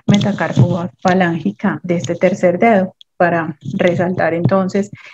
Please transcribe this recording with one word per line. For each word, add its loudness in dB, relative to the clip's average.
metacarpofalángica 0
de -2
este -4
tercer 0
dedo, 2
para 0
resaltar 0
entonces 0